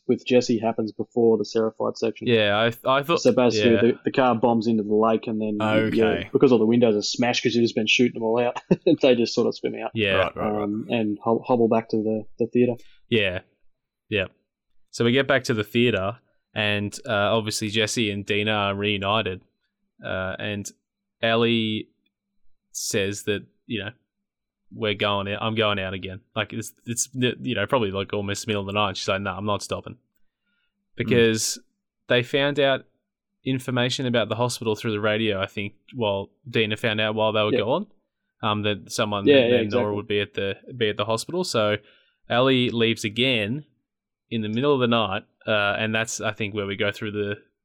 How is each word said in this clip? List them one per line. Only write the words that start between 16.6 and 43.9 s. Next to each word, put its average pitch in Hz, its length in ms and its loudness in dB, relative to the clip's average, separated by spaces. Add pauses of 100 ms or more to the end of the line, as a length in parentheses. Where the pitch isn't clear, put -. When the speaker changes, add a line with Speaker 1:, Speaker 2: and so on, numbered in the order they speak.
Speaker 2:
uh, 101 260 2
obviously 110 360 -2
Jesse 107 400 0
and 101 160 -6
Dina 104 260 0
are 101 220 0
reunited, 101 680 -2 (640)
uh, 95 340 -6
and 104 320 -8 (520)
Ellie 113 680 0 (840)
says 101 500 -4
that, 101 240 -4 (200)
you 107 160 -6
know, 98 80 -10 (800)
"We're 110 220 -4
going 101 400 -2
out. - 80 -6
I'm 110 140 -2
going 107 240 0
out 95 160 -6
again." 92 260 -12 (160)
Like, 107 160 -4
it's, 113 220 -10 (100)
it's, 117 300 -6
you 123 400 -2
know, 101 120 -2
probably, 117 240 0
like, 95 220 -6
almost 101 340 -6
middle 104 140 -2
of 98 60 -8
the 98 80 -6
night. 101 240 -2
She's - 100 -6
like, 98 140 -2
"No, 101 80 -4
I'm 98 160 -8
not 101 160 -2
stopping," - 320 -10
Speaker 3:
Mm. - 20 -20 (1000)
Speaker 2:
because 113 600 2 (500)
they 123 140 4
found 143 380 0
out 135 240 2 (640)
information 127 580 -2
about 117 240 0
the 110 60 -4
hospital 117 420 -2
through 113 160 -4
the 104 80 -4
radio, 107 400 0
I 98 60 -2
think, 101 260 -8 (220)
while 101 340 -2 (220)
Dina 110 260 0
found 110 240 -2
out 110 140 0
while 110 180 2
they 107 100 2
were 107 120 2
Speaker 1:
Yeah. 117 60 2
Speaker 2:
gone, 139 260 -2 (560)
um, 107 200 0
that 101 300 -4
someone 104 340 -2
Speaker 1:
Yeah, 139 100 6 (120)
Speaker 2:
named - 20 0
Speaker 1:
yeah, 123 60 4
Speaker 2:
Nora 117 80 0
Speaker 1:
exactly. 104 320 -2
Speaker 2:
would 101 120 -8
be 104 120 0
at 101 140 -6
the, 98 220 -4 (200)
be 110 140 0
at 101 80 -4
the 101 80 -2
hospital. 147 380 -4
So 104 340 0 (500)
Ellie 123 400 2
leaves 113 360 0
again 117 600 -2 (640)